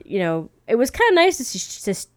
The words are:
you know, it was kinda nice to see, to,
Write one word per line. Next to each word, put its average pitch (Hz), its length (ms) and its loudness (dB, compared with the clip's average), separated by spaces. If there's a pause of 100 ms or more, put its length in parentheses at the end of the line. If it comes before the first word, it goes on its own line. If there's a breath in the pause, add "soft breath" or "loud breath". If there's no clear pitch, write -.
you 196 140 -4
know, 165 300 -2 (180)
it - 80 2
was 254 160 2
kinda 453 240 4
nice 349 220 4
to 262 60 -8
see, - 500 -8
to, - 240 -10